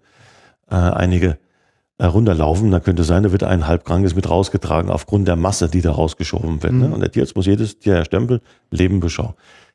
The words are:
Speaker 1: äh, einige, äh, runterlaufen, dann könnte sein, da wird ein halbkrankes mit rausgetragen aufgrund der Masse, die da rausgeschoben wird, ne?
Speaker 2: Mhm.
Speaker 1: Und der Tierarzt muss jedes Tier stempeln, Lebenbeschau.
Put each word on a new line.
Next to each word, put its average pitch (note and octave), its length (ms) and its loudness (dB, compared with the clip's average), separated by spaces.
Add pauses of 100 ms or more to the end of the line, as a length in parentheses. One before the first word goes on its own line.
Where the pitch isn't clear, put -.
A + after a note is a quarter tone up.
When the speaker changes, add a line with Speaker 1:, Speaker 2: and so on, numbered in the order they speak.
(720)
Speaker 1:
äh, - 40 -2
einige, F2+ 640 0 (600)
äh, - 80 2
runterlaufen, F2+ 640 2
dann F2+ 120 2
könnte F2 220 0
sein, E2+ 180 2
da G2+ 100 2
wird G2+ 120 0
ein F2 220 0
halbkrankes E2+ 480 0
mit F#2+ 160 -2
rausgetragen F2 600 0
aufgrund F#2+ 380 -2
der F2 80 2
Masse, F2 320 0
die F2 140 0
da E2 100 2
rausgeschoben D#2+ 680 -4
wird, E2 100 -2
ne? B2+ 160 2
Speaker 2:
Mhm. - 60 -2
Speaker 1:
Und - 60 -6
der G1+ 120 -4
Tierarzt - 240 -2
muss F#2+ 100 0
jedes G#2 320 0
Tier F#2 280 2
stempeln, A#2 340 -2 (300)
Lebenbeschau. F2+ 640 0 (400)